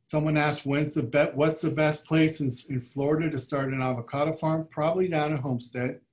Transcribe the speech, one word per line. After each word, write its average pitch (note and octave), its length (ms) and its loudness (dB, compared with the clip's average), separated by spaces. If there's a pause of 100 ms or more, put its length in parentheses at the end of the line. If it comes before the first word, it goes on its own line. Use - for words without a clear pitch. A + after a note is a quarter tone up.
someone D3+ 340 0
asked, D3 300 0
"When's D3 260 0
the D3+ 100 0
be-, D3 320 2
what's D#3 280 2
the D#3+ 80 0
best D3+ 340 0
place D#3 360 2
in, C3+ 100 0 (180)
in B2+ 140 -4
Florida D3+ 480 0
to C3 80 -4
start C3+ 340 -4
an C3 80 -2
avocado C3 520 -2
farm?" D#3+ 380 -2
Probably E3 380 0
down D3+ 240 0
in C#3+ 60 -2
Homestead. B2 640 -4 (120)